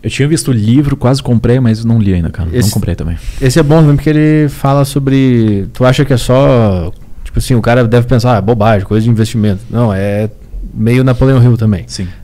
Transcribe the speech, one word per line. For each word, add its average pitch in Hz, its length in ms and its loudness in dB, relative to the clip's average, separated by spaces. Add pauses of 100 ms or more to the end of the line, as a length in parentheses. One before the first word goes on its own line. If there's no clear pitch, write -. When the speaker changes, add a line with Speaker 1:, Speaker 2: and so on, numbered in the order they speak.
Speaker 1:
Eu 113 80 -6
tinha 135 180 -2
visto 156 220 -2
o - 20 0
livro, 127 460 0
quase 123 260 0
comprei, 120 380 0
mas 113 240 0
não 117 120 2
li 98 160 0
ainda, 85 160 -2
cara. 82 200 -6
Não 87 80 -4
Speaker 2:
Esse, 98 140 2
Speaker 1:
comprei 90 220 -4
também. 82 240 -6 (240)
Speaker 2:
esse 131 160 2
é 165 60 4
bom 151 160 4
também, 147 160 4
porque 143 140 -2
ele 151 400 2
fala 139 340 0
sobre, 131 880 0
tu 123 120 0
acha 131 180 2
que 139 80 -2
é 123 60 2
só, 117 760 0 (320)
tipo - 160 -6
assim, - 160 0
o 113 60 2
cara 120 260 2
deve 120 180 2
pensar, 123 320 2
"Ah, 95 40 0
bobagem, 104 440 0
coisa 107 200 0
de 120 40 0
investimento." 107 600 0
Não, 113 240 0
é 101 360 -4 (440)
meio 120 320 2
Napoleão 131 360 2
Hill 120 160 4
também. 107 300 -2
Speaker 1:
Sim. 92 200 -10 (160)